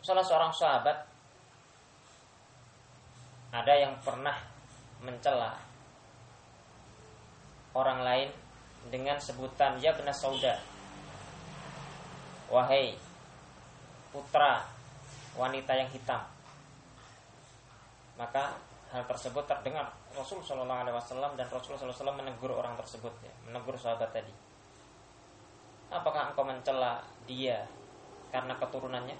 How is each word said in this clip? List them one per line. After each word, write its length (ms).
Salah 200
seorang 280
sahabat 440
ada 200
yang 280
pernah 360
mencela 560
orang 320
lain 240
dengan 240
sebutan, 640
"Ya 160
bena 160
sauda, 480
wahai 400
putra 480
wanita 400
yang 160
hitam." 320
Maka 360
hal 160
tersebut 400
terdengar 400
Rasul 320
Shallallahu 400
Alaihi 80
Wasallam, 400
dan 160
Rasul 240
Shallallahu 160
Alaihi 160
Wasallam 160
menegur 320
orang 240
tersebut, 360
ya, 80
menegur 320
sahabat 320
tadi. 160
"Apakah 400
engkau 160
mencela 560
dia 400
karena 300
keturunannya? 600